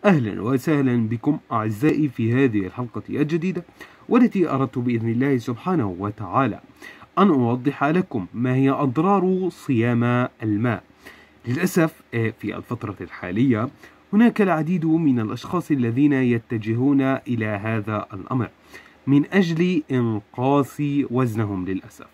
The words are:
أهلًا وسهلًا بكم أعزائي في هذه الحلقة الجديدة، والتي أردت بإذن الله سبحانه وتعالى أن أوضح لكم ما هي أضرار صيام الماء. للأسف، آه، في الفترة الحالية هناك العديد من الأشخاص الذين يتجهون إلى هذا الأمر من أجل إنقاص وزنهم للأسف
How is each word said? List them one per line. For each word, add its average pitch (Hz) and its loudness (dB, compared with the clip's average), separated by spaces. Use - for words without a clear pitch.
أهلًا 117 2
وسهلًا 127 0
بكم 117 -2
أعزائي 113 0
في 117 -2
هذه 117 2
الحلقة 113 -10
الجديدة، 165 -4
والتي 202 4
أردت 131 -2
بإذن 120 -2
الله 127 0
سبحانه 117 -4
وتعالى 101 -2
أن 196 6
أوضح 127 2
لكم 151 -2
ما 127 0
هي 135 4
أضرار 180 2
صيام 120 0
الماء. 107 -2
للأسف، 160 0
آه، 113 0
في 98 -6
الفترة 107 -8
الحالية 107 -2
هناك 220 4
العديد 165 0
من 160 2
الأشخاص 117 -4
الذين 135 2
يتجهون 120 0
إلى 123 -2
هذا 107 -4
الأمر 104 -4
من 143 4
أجل 175 0
إنقاص 127 0
وزنهم 110 -2
للأسف 95 -10